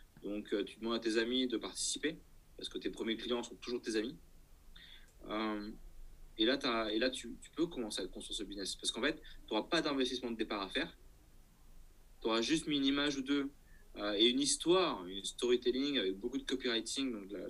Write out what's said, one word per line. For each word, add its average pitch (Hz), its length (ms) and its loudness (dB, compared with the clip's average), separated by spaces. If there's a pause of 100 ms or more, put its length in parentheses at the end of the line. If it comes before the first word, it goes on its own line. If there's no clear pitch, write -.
(220)
donc, 104 300 -4
euh, 101 120 2
tu - 160 -10
demandes 113 140 0
à 113 40 0
tes 113 200 2
amis 123 280 2
de 113 100 0
participer, 98 640 -4 (380)
parce - 120 -10
que - 100 -8
tes - 120 -4
premiers 110 260 -2
clients 120 280 -2
sont - 120 -12
toujours 120 240 -4
tes 113 140 -4
amis. 117 220 -2 (1120)
Euh, 107 420 -2 (640)
et 110 100 4
là, 135 120 6
t'as, 113 300 2
et 107 100 2
là 127 120 6
tu, 120 300 -6
tu - 100 -18
peux 165 160 2
commencer 117 360 -2
à 90 60 -2
construire - 280 -8
ce - 60 -4
business, 98 320 -6
parce - 160 -2
qu'en - 120 -2
fait, - 200 0 (240)
t'auras 165 160 2
pas 165 200 2
d'investissement 131 480 0
de 113 60 -2
départ 107 260 -2
à 95 60 -2
faire, - 300 -4 (1200)
t'auras 113 200 2
juste 147 260 2
mis 147 100 2
une 139 100 4
image 143 320 4
ou 131 40 0
deux, 139 280 2 (480)
euh, 104 160 0
et 107 120 8
une 123 140 6
histoire, 143 640 4
une 95 180 -8
storytelling 143 720 2
avec 98 200 0
beaucoup 123 200 -4
de - 60 -6
copywriting, 123 680 0
donc 98 180 -8
la, 92 200 -6